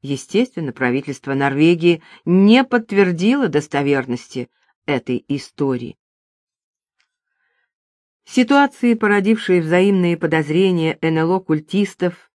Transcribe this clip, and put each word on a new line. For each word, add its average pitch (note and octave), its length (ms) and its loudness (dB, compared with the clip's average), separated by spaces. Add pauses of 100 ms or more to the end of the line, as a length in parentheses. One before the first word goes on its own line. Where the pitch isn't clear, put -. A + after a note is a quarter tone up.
Естественно, D3 680 -4
правительство C3 600 -6
Норвегии D#3+ 680 0 (240)
не G3+ 380 4
подтвердило G#3 840 0
достоверности C#3 1000 -4 (340)
этой B2+ 440 -4
истории. C3+ 680 -6 (2250)
Ситуации, C4+ 680 2
породившие G#3 680 0
взаимные F3+ 560 2
подозрения D#3+ 840 0
Н D#3+ 180 0
Л E3 140 0
О-культистов F#3 1080 -4